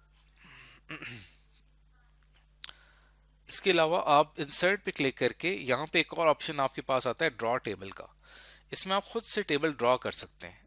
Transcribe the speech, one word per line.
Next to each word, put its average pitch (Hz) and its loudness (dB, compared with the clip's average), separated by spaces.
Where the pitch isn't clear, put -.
<clears throat> 156 -12
इसके - 2
अलावा 165 4
आप 151 4
इंसर्ट 180 2
पे 190 -6
क्लिक 135 -2
करके 160 -2
यहाँ 131 -2
पे 170 4
एक 156 -2
और 160 2
ऑप्शन 147 0
आपके 135 -2
पास 131 0
आता 123 -2
है 156 2
ड्रॉ 117 -2
टेबल 98 -8
का। - -18
इसमें 190 0
आप 202 -2
खुद - -8
से - -2
टेबल 151 0
ड्रॉ 123 4
कर 107 -6
सकते - -8
हैं - -18